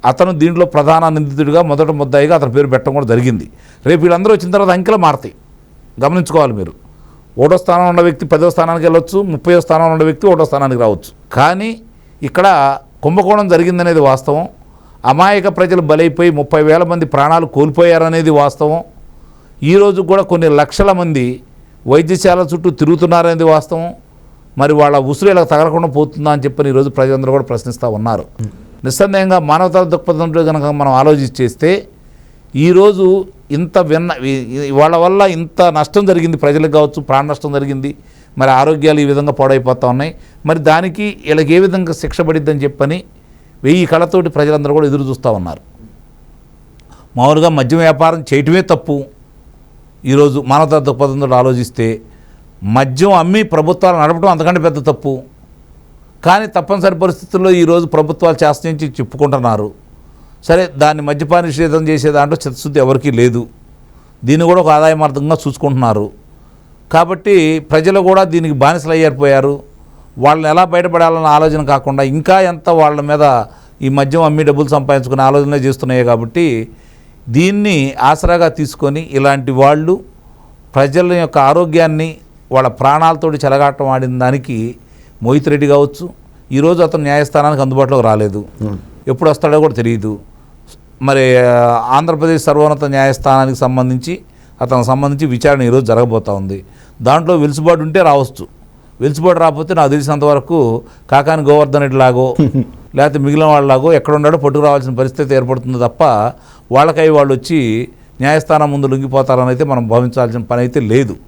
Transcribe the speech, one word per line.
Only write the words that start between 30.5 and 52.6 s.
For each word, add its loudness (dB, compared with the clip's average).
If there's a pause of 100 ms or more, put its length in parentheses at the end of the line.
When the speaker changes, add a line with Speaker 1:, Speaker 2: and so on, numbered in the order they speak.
Speaker 1:
మనం -2
ఆలోచించి 2
చేస్తే, -2 (680)
ఈరోజు 2 (260)
ఇంత -4
విన్న-, -2
ఈ-, -6
ఈ-, -6
వాళ్ళ 2
వల్ల 2
ఇంత -2
నష్టం 2
జరిగింది, 0
ప్రజలకు 0
కావచ్చు, 0
ప్రాణ -2
నష్టం -8
జరిగింది, -6 (420)
మరి 2
ఆరోగ్యాలు 2
ఈ 2
విధంగా 0
పాడైపోతా 0
ఉన్నాయి. -4 (300)
మరి 0
దానికి -2 (100)
వీళ్ళకి 0
ఏ 4
విధంగా 0
శిక్ష -8
పడిద్దని -2
చెప్పని -4 (600)
వెయ్యి 2
కళ్ళతోటి 0
ప్రజలందరూ -2
కూడా 2
ఎదురు -2
చూస్తూ -4
ఉన్నారు. -6 (1600)
మామూలుగా 2
మద్యం 0
వ్యాపారం 0
చేయటమే 2
తప్పు. -2 (1040)
ఈరోజు 2
మానవతా 2
దృక్పథంతో -2
ఆలోచిస్తే, -2 (600)